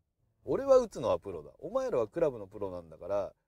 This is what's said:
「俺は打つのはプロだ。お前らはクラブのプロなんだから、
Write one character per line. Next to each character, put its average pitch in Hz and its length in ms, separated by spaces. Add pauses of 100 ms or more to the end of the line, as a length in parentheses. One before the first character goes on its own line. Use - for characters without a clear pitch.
(480)
「俺 196 160
は 262 140
打 240 100
つ 185 120
の 117 80
は 90 100
プ 95 140
ロ 80 100
だ。 69 160
お 170 120
前 254 200
ら 151 80
は 110 100
ク 170 120
ラ 156 100
ブ 120 80
の 101 80
プ 98 140
ロ 98 100
な 87 100
ん 82 80
だ 80 80
か 87 120
ら、 98 240 (160)